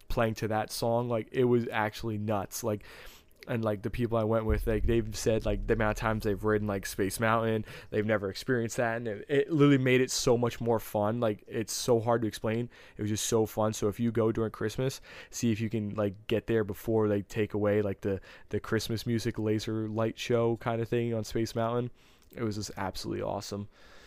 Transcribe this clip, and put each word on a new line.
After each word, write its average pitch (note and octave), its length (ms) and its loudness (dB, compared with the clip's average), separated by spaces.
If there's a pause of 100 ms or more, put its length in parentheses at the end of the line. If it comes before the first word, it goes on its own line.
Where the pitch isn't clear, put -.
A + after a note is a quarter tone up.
playing A2+ 280 0
to A2+ 120 -2
that G#2+ 240 -2
song. A#2+ 380 0
Like, A2+ 240 -2
it B2+ 120 4
was A#2+ 240 4
actually A2 480 -2
nuts. G#2 460 -2
Like, G#2+ 220 -2 (640)
and, A2+ 180 -2
like, G#2+ 160 0
the A2 80 -4
people A#2 300 0
I A2 40 2
went A2 220 2
with, G#2+ 220 2
like, A2 180 2
they've A2+ 320 2
said, A2 300 2
like, G#2 180 0
the A2+ 80 2
amount G#2+ 240 2
of - 0 -
times A2 260 0
they've G2+ 200 0
ridden, G#2+ 240 2
like, G2 180 -2
Space - 340 -2
Mountain, A2+ 460 2 (240)
they've G#2+ 160 0
never G#2 240 0
experienced A2+ 480 -2
that, A#2 200 0
and A#2+ 100 -6
it, G#2 200 -6
it C#3+ 240 2
literally C#3+ 280 8
made B2+ 200 6
it C3 120 2
so - 260 4
much A#2 240 -2
more A#2 180 2
fun. G#2+ 400 0
Like, A2+ 280 -2
it's A2+ 260 -6
so A#2 260 2
hard A#2 220 2
to A2 60 0
explain. A2+ 420 -2 (280)
It - 40 -8
was G#2 80 -2
just G#2+ 160 -2
so A2+ 220 4
fun. G#2+ 260 0
So - 140 -2
if G2+ 120 -2
you A#2 120 2
go A2+ 200 2
during A2 200 -2
Christmas, C3 500 -4 (300)
see A#2+ 200 2
if G#2 80 0
you A2+ 120 -2
can, G#2+ 240 -2
like, G#2 180 0 (140)
get G#2+ 180 0
there A2+ 180 2
before G#2+ 440 0
they G#2 160 2
take G#2+ 320 -4
away, G#2 260 2
like, G2 200 -4
the, G2 200 -2 (280)
the G#2 100 -4
Christmas A2 480 -4
music A2+ 320 -2
laser G#2+ 500 -2
light A2 300 -2
show A#2 380 2
kind A#2 220 -2
of A2+ 80 -4
thing A#2 280 0
on A2 80 -2
Space A2+ 320 -4
Mountain. A#2+ 340 0 (460)
It - 80 -6
was G#2+ 140 -2
just G#2 200 -6
absolutely G2 460 -6
awesome. G2+ 460 -6 (380)